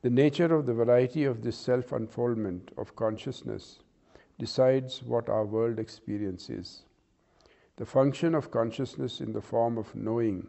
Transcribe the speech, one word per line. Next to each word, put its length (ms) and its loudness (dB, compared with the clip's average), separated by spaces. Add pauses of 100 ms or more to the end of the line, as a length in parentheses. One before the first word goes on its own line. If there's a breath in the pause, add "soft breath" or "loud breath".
The 80 2
nature 440 4
of 120 2
the 80 0
variety 500 4
of 180 0
this 140 -4
self-unfoldment 1200 -2
of 180 -8
consciousness 840 -6 (580 soft breath)
decides 640 2
what 260 -2
our 160 2
world 360 0
experience 680 -8
is. 340 -12 (920 soft breath)
The 80 -8
function 500 2
of 160 -2
consciousness 680 -4
in 120 -6
the 100 -6
form 340 0
of 180 -8
knowing 540 -2